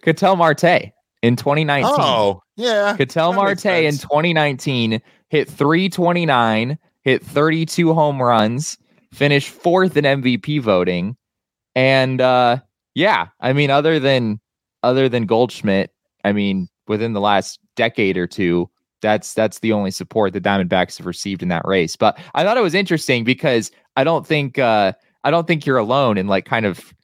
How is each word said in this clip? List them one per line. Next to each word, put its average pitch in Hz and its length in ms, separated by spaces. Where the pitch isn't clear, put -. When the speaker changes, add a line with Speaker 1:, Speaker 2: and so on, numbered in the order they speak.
Speaker 1:
Ketel 185 340
Marte 170 560
in 120 140
twenty 143 280
nineteen. 147 340
Speaker 2:
Oh, 110 460
yeah. 208 400
Speaker 1:
Ketel 160 340
Speaker 2:
That 196 140
makes 196 200
Speaker 1:
Marte 175 200
in 151 80
Speaker 2:
sense. 143 100
Speaker 1:
twenty 160 300
nineteen 127 680
hit 147 200
three 165 400
twenty-nine, 143 880
hit 131 200
thirty-two 160 720
home 147 280
runs, 120 560
finished 143 360
fourth 185 480
in 147 80
M 139 160
V 123 160
P 151 220
voting. 90 560
And, 131 440
uh, 123 380
yeah, 151 320
I 127 140
mean, 143 160
other 147 300
than, 127 400
other 131 240
than 117 180
Goldschmidt, 107 680
I 101 80
mean, 98 340
within 110 260
the 101 80
last 101 380
decade 110 420
or 87 100
two, 87 420
that's, 107 320
that's 110 260
the 110 120
only 101 200
support 101 420
the 98 80
Diamondbacks 92 560
have 85 80
received 90 380
in 90 60
that 85 160
race. 92 300
But - 240
I 147 100
thought 214 140
it 254 40
was 175 120
interesting 160 500
because 123 480
I - 80
don't 160 240
think, 143 320
uh, 107 340
I 139 80
don't 165 160
think 160 180
you're 135 120
alone 117 400
in, 95 100
like, 95 180
kind 113 200
of - 280